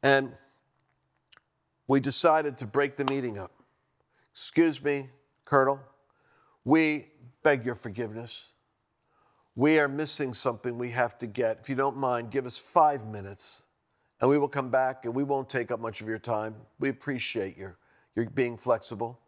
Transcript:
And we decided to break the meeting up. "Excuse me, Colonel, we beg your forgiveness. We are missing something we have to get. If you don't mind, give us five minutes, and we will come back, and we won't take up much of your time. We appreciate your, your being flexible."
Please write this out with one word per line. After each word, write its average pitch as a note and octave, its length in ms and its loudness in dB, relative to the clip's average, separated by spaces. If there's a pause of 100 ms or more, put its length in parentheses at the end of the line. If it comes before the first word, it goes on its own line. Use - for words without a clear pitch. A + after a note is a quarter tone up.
And C3+ 340 2 (1500)
we C3+ 140 4
decided D3 580 2
to B2 80 -8
break C#3 300 0
the C#3+ 80 -2
meeting C3 340 -2
up. F#2 140 -12 (800)
"Excuse D#3+ 500 2
me, C#3 280 -2 (340)
Colonel, C#3 340 4 (840)
we D#3 480 2 (320)
beg C#3 200 4
your A#2+ 120 -4
forgiveness. A2+ 760 -10 (1000)
We D3+ 240 6
are D3 80 4
missing C#3 480 -4
something A#2+ 420 -4
we B2 140 -6
have A#2+ 280 0
to A#2+ 100 -10
get. A2+ 320 -2
If - 80 -18
you C3+ 80 -4
don't C3+ 200 0
mind, B2 360 -2
give C3 140 -4
us A#2+ 120 -6
five D3 480 2
minutes, G2+ 560 -12 (580)
and B2 80 4
we C#3+ 80 6
will C#3+ 120 0
come C3 200 -4
back, C3 360 0
and A#2 100 -6
we C3+ 80 0
won't C#3 260 -2
take A#2+ 220 -4
up A#2+ 80 -4
much A2+ 220 -8
of A2 80 -10
your A2 100 -4
time. A2 380 -4 (240)
We C3+ 80 0
appreciate A#2 680 -4
your, F#2+ 220 -16 (380)
your A2+ 120 -2
being A#2+ 280 0
flexible." A#2 720 -2